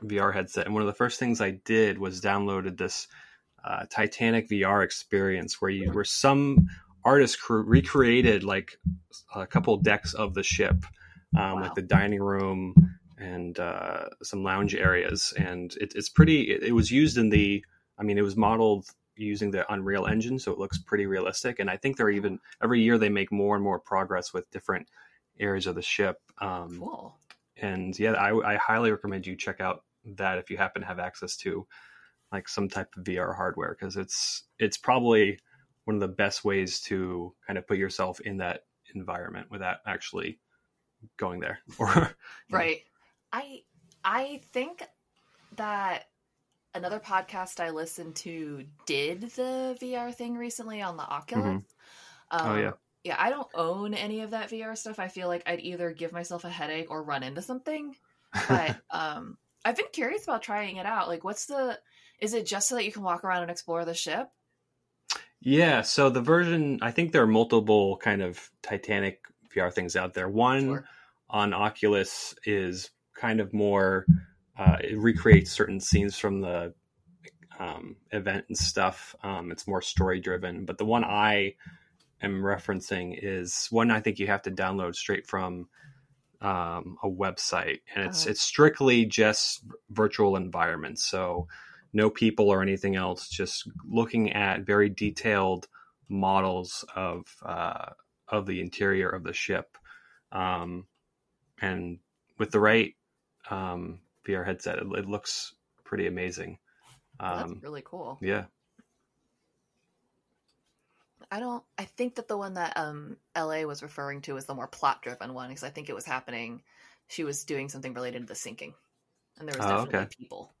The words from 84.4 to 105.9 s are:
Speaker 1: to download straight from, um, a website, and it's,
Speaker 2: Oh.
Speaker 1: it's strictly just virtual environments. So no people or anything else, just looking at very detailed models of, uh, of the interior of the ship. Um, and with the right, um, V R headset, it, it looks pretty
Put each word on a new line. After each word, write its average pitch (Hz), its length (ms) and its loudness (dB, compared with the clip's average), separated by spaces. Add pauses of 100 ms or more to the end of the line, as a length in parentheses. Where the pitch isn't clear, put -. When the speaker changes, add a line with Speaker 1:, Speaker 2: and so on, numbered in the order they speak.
Speaker 1:
to 95 80 -6
download 92 440 -2
straight - 320 -4
from, 90 420 -6 (720)
um, 87 640 -4
a 98 60 0
website, 90 720 -2 (120)
and 98 120 -2
it's, 92 200 -2
Speaker 2:
Oh. 92 60 -2
Speaker 1:
it's 104 100 -2
strictly 135 640 6
just 107 580 2 (260)
virtual 104 460 4
environments. 85 680 -2
So 87 440 -2 (460)
no 107 160 6
people 107 400 4
or 95 140 6
anything 98 320 0
else, 92 340 -4
just - 400 -6 (180)
looking 117 460 2
at 98 320 0
very 104 240 6
detailed 98 800 0 (420)
models 95 720 0 (120)
of, 87 300 -6 (200)
uh, 87 460 -6 (360)
of 104 200 -2
the 92 140 -4
interior 95 480 0
of 82 140 -6
the 85 100 -8
ship. - 440 -4 (540)
Um, 90 560 -4 (720)
and 90 380 -4 (400)
with 107 120 -2
the 107 100 4
right, 110 340 6 (560)
um, 90 480 -8 (260)
V 98 100 -2
R 90 80 -4
headset, 90 360 -4
it, 101 140 -6
it 98 140 -4
looks - 460 -8 (300)
pretty 92 240 -4